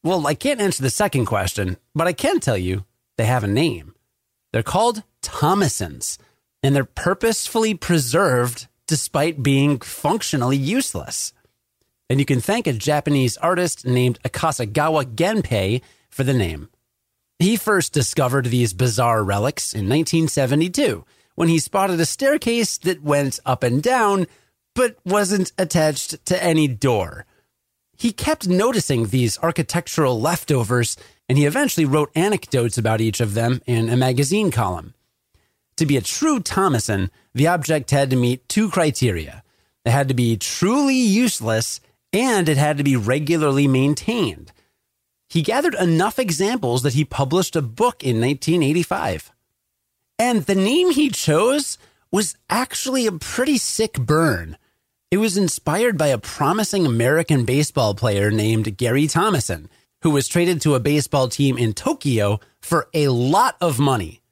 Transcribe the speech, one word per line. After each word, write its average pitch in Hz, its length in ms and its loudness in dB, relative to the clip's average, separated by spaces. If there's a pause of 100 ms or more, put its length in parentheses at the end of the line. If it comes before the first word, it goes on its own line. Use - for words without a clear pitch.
Well, 165 240 0
I 151 80 2
can't 254 280 -2
answer 190 200 0
the 135 60 0
second 135 380 0
question, 95 500 -2 (180)
but 160 120 0
I 180 80 0
can 330 260 0
tell 117 160 -2
you 92 300 -4 (320)
they 113 80 0
have 120 180 0
a - 20 -2
name. 101 480 -2 (560)
They're 113 120 -2
called 220 400 -2 (180)
Thomasons, 147 960 -2 (440)
and 139 120 2
they're 139 120 0
purposefully 220 880 -2
preserved 135 920 0 (200)
despite 151 560 -2
being 139 360 2
functionally 139 800 -2
useless. 147 760 -4 (760)
And 131 100 2
you 139 60 2
can 131 160 0
thank 220 260 -2
a 147 60 0
Japanese 139 640 0
artist 175 480 -2
named 123 380 2
Akasegawa 147 800 0 (100)
Genpei 123 680 0 (260)
for - 160 -4
the 131 80 0
name. 82 380 -2 (680)
He 202 180 4
first 202 360 0
discovered 135 540 0
these 120 260 2
bizarre 113 500 0
relics 101 520 -2
in 104 120 -4
nineteen 160 420 2
seventy-two 151 760 0 (300)
when 165 140 2
he 165 100 4
spotted 190 420 0
a 160 60 2
staircase 233 720 0
that 165 240 -4
went 143 420 0
up 131 180 0
and 127 200 0
down, 208 440 2 (480)
but 233 300 0
wasn't 190 540 0
attached 156 680 0
to 180 180 -2
any 160 260 4
door. 110 580 -2 (680)
He 233 160 0
kept 311 360 -2
noticing 180 600 2
these 120 320 0
architectural 160 800 -2
leftovers, 123 800 0 (320)
and 127 80 2
he 147 80 4
eventually 185 400 0
wrote 147 300 2
anecdotes 302 640 0
about 113 240 0
each 110 180 -2
of 104 140 -2
them 117 320 0
in 117 240 0
a 127 60 2
magazine 139 540 2
column. 92 440 -4 (840)
To - 80 0
be 139 140 2
a 113 40 -2
true 294 380 -2
Thomason, 113 720 -2 (240)
the 131 120 2
object 160 440 0
had 139 180 2
to 131 80 0
meet 123 320 0
two 208 220 0
criteria. 127 720 -2 (420)
It 117 60 0
had 139 180 2
to 131 60 0
be 117 240 0
truly 269 560 0
useless, 202 880 0 (280)
and 214 380 2
it 151 80 2
had 151 220 2
to 143 60 -2
be 139 120 4
regularly 143 720 2
maintained. 135 840 0 (800)
He 165 140 0
gathered 262 320 0
enough 175 440 2
examples 180 640 0
that 131 120 0
he 151 100 2
published 143 500 -2
a 160 60 0
book 143 420 -2
in 117 160 0
nineteen 143 440 0
eighty-five. 147 680 -2 (880)
And 226 280 2
the 196 80 2
name 269 360 4
he 285 200 2
chose 226 640 0 (340)
was 196 280 -2 (100)
actually 254 580 -2
a 214 60 0
pretty 247 460 -2
sick - 400 -4
burn. 120 580 0 (540)
It 180 60 2
was 208 200 0
inspired 190 600 0
by 151 80 2
a 135 120 2
promising 180 680 -2
American 131 580 2
baseball 127 520 0
player 101 340 0
named 110 460 0
Gary 135 320 0
Thomason, 143 600 -2 (340)
who 165 80 2
was 143 180 0
traded 175 320 0
to 147 160 2
a 127 40 0
baseball 143 460 0
team 135 320 0
in 117 140 0
Tokyo 110 680 0 (220)
for - 340 -2
a 147 140 2
lot 135 520 2
of 147 200 0
money. 123 520 0